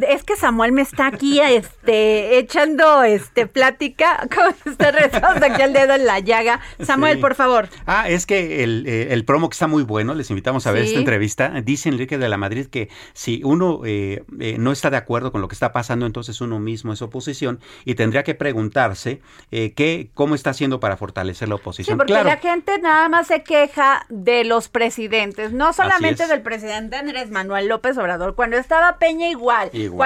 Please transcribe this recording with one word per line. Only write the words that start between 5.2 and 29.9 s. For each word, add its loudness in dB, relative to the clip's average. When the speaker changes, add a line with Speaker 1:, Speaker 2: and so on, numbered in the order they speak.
Speaker 1:
aquí 4
al 2
Dedo 4
en 2
la 2
Llaga. 2
Samuel, 2
Speaker 2:
Sí. -4
Speaker 1:
por 2
favor. 2
Speaker 2:
Ah, 0
es 0
que 0
el, 0
eh, -2
el 0
promo 2
que -14
está -2
muy 2
bueno, -2
les -6
invitamos -2
a 2
ver 2
Speaker 1:
Sí. 0
Speaker 2:
esta -2
entrevista. 0
Dice -2
Enrique -2
de -2
la -2
Madrid -4
que -8
si -6
uno, 0
eh, -6
eh, -6
no 0
está -4
de 0
acuerdo -6
con -6
lo -6
que -16
está -2
pasando, -4
entonces -8
uno -6
mismo -8
es -10
oposición -8
y -2
tendría 0
que -4
preguntarse, -4
eh, -4
qué, -2
cómo 0
está -4
haciendo -4
para -4
fortalecer -8
la -4
Speaker 1:
Sí, -8
Speaker 2:
oposición. -6
Speaker 1:
porque 0
Speaker 2:
Claro. 2
Speaker 1:
la 0
gente -2
nada 2
más 0
se 0
queja 2
de 0
los 0
presidentes, -4
no 2
Speaker 2:
Así -2
Speaker 1:
solamente 0
Speaker 2:
es. 0
Speaker 1:
del 0
presidente -8
Andrés -8
Manuel -4
López -2
Obrador, -4
cuando 0
estaba 2
Peña 0
igual, 0
Speaker 2:
Igual. -6